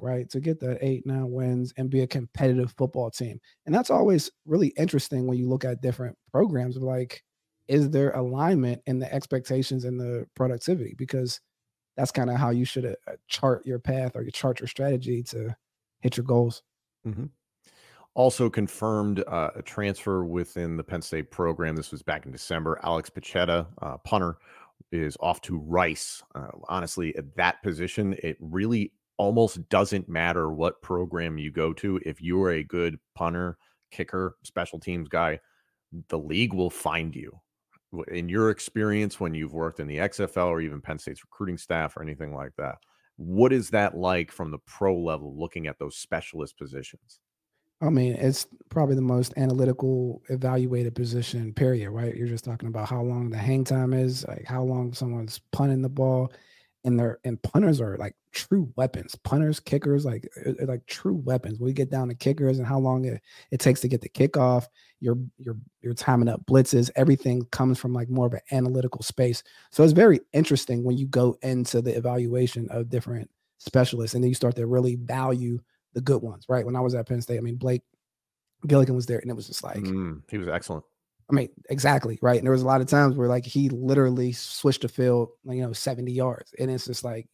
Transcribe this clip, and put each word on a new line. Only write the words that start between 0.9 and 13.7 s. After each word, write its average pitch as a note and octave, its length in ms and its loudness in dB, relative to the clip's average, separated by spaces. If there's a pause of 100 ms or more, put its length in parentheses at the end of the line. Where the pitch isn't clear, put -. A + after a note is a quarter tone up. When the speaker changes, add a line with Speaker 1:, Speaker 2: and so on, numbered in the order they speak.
Speaker 1:
nine C3 240 -4
wins B2+ 480 -2
and C3 100 -4
be C3+ 140 2
a B2+ 60 0
competitive B2+ 680 0
football B2+ 340 -2
team. A#2 280 -8 (260)
And D#3 100 2
that's A#3+ 160 2
always F3+ 400 4 (140)
really D#3 240 4
interesting C#3 580 0
when B2+ 100 0
you B2 100 0
look C3 180 0
at B2 160 -4
different B2 360 -4 (140)
programs C3 460 2
of, C3 40 -6
like, B2+ 420 -4 (440)
is C#3+ 240 4
there C#3 220 4
alignment B2+ 760 0
in B2+ 100 0
the B2+ 160 -6
expectations C3 720 -2
and B2 140 -4
the A#2+ 260 -4 (100)
productivity? B2+ 640 -2
Because B2+ 440 -4 (540)
that's C3+ 160 -2
kinda B2 240 0
how B2 140 2
you B2 160 2
should, B2+ 200 -4
uh, - 100 -6 (120)
uh, - 60 -10 (140)
chart - 400 0
your B2+ 100 -4